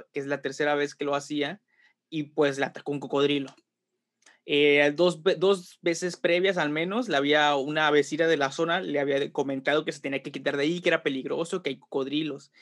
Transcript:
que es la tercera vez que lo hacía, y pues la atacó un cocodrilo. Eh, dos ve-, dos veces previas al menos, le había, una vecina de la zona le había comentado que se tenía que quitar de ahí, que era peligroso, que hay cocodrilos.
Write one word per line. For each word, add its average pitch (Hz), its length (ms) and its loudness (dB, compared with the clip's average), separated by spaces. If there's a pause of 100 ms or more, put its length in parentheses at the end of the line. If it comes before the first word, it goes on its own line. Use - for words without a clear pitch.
(120)
que 143 80 -6
es 139 60 -8
la 143 140 -4
tercera 147 340 -2
vez 147 200 -2
que - 100 -8
lo 143 100 -2
hacía, 143 460 -4 (480)
y 156 160 -4
pues 143 340 0
la 135 80 0
atacó - 260 -8
un 143 80 -6
cocodrilo. 139 540 0 (920)
Eh, 147 500 6
dos 165 260 2
ve-, 175 120 4
dos 180 480 0
veces 170 340 -2
previas 180 400 2
al 151 140 0
menos, 190 400 -4
le 143 80 2
había, 147 380 4
una 151 340 0
vecina 147 360 2
de 160 120 4
la 139 120 0
zona 165 300 -2
le 160 180 -4
había 139 320 0
comentado 139 540 -2
que 151 80 -6
se - 80 -12
tenía 139 220 -6
que 143 100 -12
quitar 139 240 -4
de 143 60 0
ahí, 170 180 -2
que 175 80 0
era 165 140 2
peligroso, 143 600 -4
que - 80 -6
hay 131 80 -10
cocodrilos. 143 720 -6 (120)